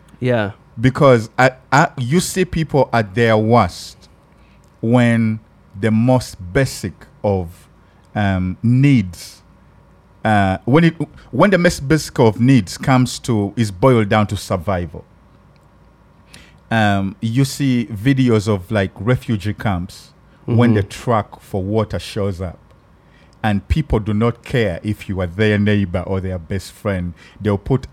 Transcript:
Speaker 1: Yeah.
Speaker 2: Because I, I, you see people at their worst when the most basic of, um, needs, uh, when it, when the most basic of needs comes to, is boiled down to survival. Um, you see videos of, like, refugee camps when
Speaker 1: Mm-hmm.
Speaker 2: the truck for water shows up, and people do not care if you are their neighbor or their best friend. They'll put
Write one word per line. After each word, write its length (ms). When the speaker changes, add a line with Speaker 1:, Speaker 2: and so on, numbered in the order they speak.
Speaker 1:
Yeah. 320
Speaker 2:
Because 580
I, 140
I, 260
you 220
see 240
people 480
at 220
their 220
worst 720
when 580
the 120
most 460
basic 400
of, 440
um, 480
needs, 800
uh, 440
when 180
it, 100
when 180
the 100
most 300
basic 300
of 220
needs 360
comes 440
to, 360
is 140
boiled 400
down 160
to 100
survival. 680
Um, 500
you 260
see 440
videos 560
of, 240
like, 260
refugee 580
camps 580
when 240
Speaker 1:
Mm-hmm. 60
Speaker 2:
the 80
truck 560
for 220
water 360
shows 420
up, 180
and 260
people 320
do 140
not 280
care 400
if 260
you 120
are 60
their 320
neighbor 460
or 160
their 180
best 340
friend. 400
They'll 180
put 340